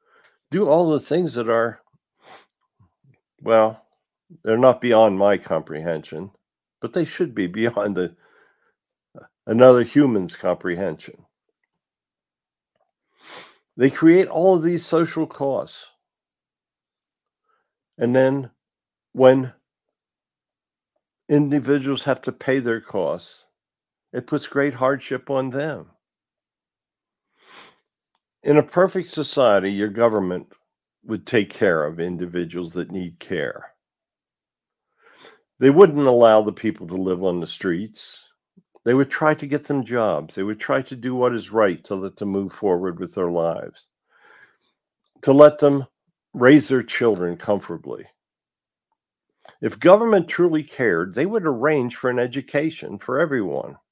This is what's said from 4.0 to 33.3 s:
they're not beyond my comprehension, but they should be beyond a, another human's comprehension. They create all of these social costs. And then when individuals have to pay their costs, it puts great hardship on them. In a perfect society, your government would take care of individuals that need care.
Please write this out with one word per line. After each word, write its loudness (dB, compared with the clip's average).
they're 0
not 4
beyond 4
my 2
comprehension, -8
but -12
they -2
should -6
be -4
beyond -4
a, -6
another 6
human's 0
comprehension. -6
They 4
create 4
all 2
of 2
these -2
social -2
costs. -8
And -2
then 0
when 4
individuals 0
have -4
to -6
pay -2
their -4
costs, -8
it -10
puts -6
great -4
hardship -6
on -4
them. -10
In 4
a 4
perfect -2
society, 0
your -4
government -2
would -10
take -2
care 0
of -8
individuals -8
that -8
need -12
care. -10